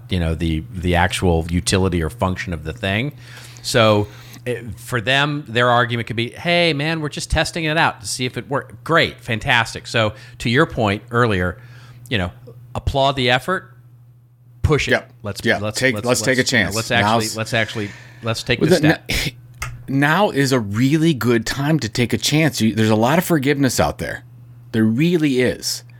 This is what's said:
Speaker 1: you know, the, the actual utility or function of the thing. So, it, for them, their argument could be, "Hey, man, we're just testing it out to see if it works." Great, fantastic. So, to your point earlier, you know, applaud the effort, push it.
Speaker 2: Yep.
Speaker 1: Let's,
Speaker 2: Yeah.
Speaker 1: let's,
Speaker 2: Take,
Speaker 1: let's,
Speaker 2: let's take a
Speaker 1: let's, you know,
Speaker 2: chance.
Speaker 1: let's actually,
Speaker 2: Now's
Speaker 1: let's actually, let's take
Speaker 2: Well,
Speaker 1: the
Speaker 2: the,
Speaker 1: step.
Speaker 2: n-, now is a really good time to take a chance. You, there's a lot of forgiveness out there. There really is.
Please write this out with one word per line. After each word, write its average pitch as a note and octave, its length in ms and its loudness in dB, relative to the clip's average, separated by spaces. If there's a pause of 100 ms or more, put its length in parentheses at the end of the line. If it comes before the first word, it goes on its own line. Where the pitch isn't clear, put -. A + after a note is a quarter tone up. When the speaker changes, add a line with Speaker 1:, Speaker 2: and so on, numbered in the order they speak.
Speaker 1:
you F#2 100 0
know, E2 140 0
the, D#2+ 300 -2 (100)
the F2+ 220 0
actual E2+ 540 2
utility F2+ 520 0
or D#2+ 80 -4
function F#2 440 -4
of D#2 100 -8
the D#2 100 -8
thing. G#2 400 -4 (480)
So, G#2+ 460 4 (380)
it, A#2 340 -8
for - 200 -6
them, C#3+ 480 0
their A#2+ 220 2
argument A#2+ 380 0
could A#2 80 -8
be, A#2 160 -4
"Hey, E3+ 420 0
man, D#3 280 -4
we're D3+ 80 -6
just - 200 -10
testing D#3+ 360 -2
it D#3 120 -2
out D3 240 2
to - 60 -14
see - 180 -4
if B2 120 -6
it A#2+ 120 -8
works." C3+ 240 -6 (100)
Great, D3 380 0
fantastic. A#2 640 0
So, A2 280 0 (260)
to B2+ 100 -2
your C3+ 160 4
point G#2+ 460 0
earlier, G#2 480 0 (500)
you B2 80 -2
know, F2+ 140 -2 (420)
applaud C#3 420 0
the B2 140 0
effort, D3 460 -2 (880)
push D3 240 2
it. C3 40 0
Speaker 2:
Yep. - 220 0 (100)
Speaker 1:
Let's, G2+ 220 -8
Speaker 2:
Yeah. G#2+ 140 2
Speaker 1:
let's, G#2 200 -4
Speaker 2:
Take, C3 160 2
Speaker 1:
let's, G#2 120 -6
Speaker 2:
let's B2 140 2
take C3 160 0
a - 20 6
Speaker 1:
let's, B2 120 0
you B2+ 60 2
know, G#2+ 60 4
Speaker 2:
chance. F2+ 120 -2
Speaker 1:
let's A2+ 160 -4
actually, A#2 340 2
Speaker 2:
Now's G#2+ 120 -8
Speaker 1:
let's A2 160 -4
actually, A2 360 -2 (340)
let's A2+ 200 -4
take - 180 -2
Speaker 2:
Well, D#3 80 4
Speaker 1:
the F3 100 4
Speaker 2:
the, - 0 -
Speaker 1:
step. D3+ 300 2
Speaker 2:
n-, - 240 -2 (540)
now D3+ 420 2
is C#3 220 0
a C3 80 4
really C3+ 540 2
good A#2 320 2
time D3 340 0
to A2 100 -4
take A#2+ 240 -2
a A2+ 40 2
chance. D3+ 440 0
You, A2 140 2
there's A2 140 2
a A2 60 4
lot A#2+ 240 2
of F3+ 60 0
forgiveness C#3 540 2
out D2 200 0
there. B1 240 -8 (480)
There A2 140 2
really C#3+ 560 2
is. - 420 -2 (160)